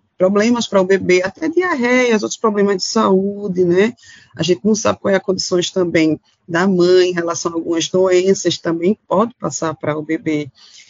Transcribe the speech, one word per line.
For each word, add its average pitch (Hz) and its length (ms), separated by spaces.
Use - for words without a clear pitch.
problemas 208 500
para 196 120
o 185 60
bebê, 185 360
até 190 280
diarreias, 247 720
outros - 160
problemas 202 380
de - 80
saúde, 202 800
né? 190 280
A - 40
gente 175 220
não 214 100
sabe 202 260
quais 196 160
são 185 40
as - 60
condições 185 460
também 160 480
da 175 200
mãe 180 420
em 180 40
relação 170 380
a 170 40
algumas 165 340
doenças, 185 680
também 170 400
pode 220 280
passar 160 380
para 151 240
o 156 40
bebê. 151 480